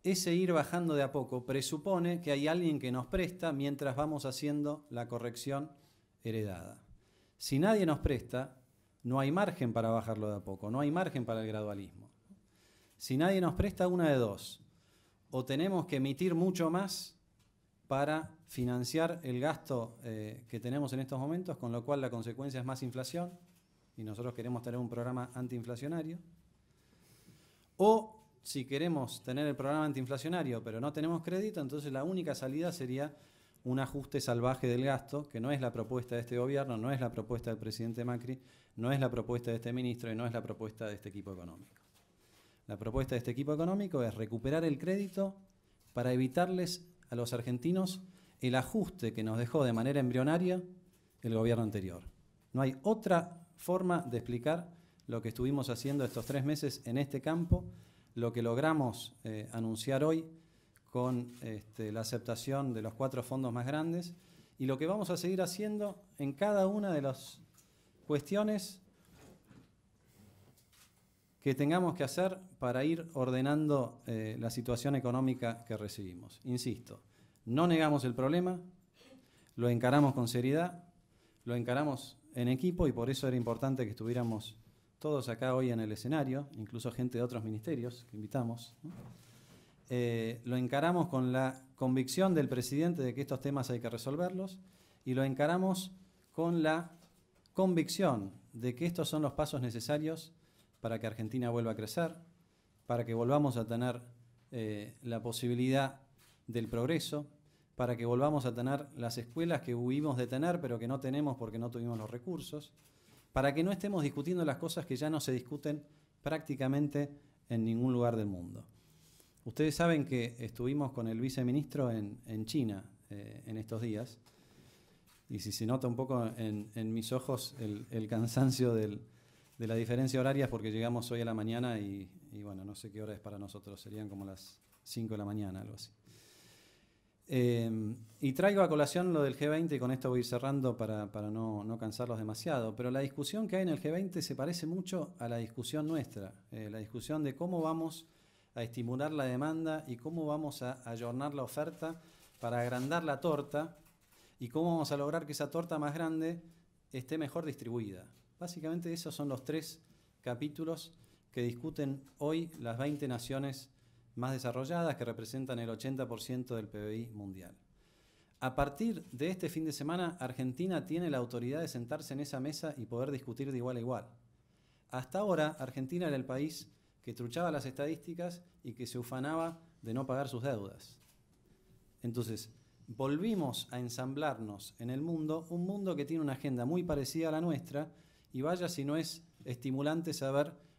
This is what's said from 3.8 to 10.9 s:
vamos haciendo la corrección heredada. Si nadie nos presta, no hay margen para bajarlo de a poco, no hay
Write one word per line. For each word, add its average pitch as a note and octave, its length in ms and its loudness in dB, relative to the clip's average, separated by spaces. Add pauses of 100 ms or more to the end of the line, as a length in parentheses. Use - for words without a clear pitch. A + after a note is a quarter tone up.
vamos D3 300 0
haciendo D3 680 0
la A#2 160 -4
corrección A#2+ 640 -4 (540)
heredada. G2+ 580 -4 (540)
Si C#3 240 0
nadie G3+ 260 6
nos C3 140 4
presta, C3 560 0 (480)
no C3 160 2
hay C#3 100 4
margen E3+ 420 2
para A2+ 180 4
bajarlo G#2+ 380 0
de G#2 100 -2
a G2 60 -10
poco, G2+ 280 -6
no C3 80 0
hay D3 100 2